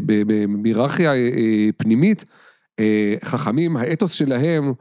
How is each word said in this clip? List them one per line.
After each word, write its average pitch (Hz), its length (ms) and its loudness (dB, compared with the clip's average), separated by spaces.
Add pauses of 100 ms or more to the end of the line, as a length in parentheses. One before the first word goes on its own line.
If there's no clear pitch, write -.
ב-, 107 200 2
ב-, 104 360 0
בהיררכיה, 135 480 0
אה, 135 60 2
אה, 110 600 2
פנימית. 139 480 2 (540)
אה, 107 360 0 (100)
חכמים, 156 520 -2
האתוס 156 360 -2
שלהם 143 680 0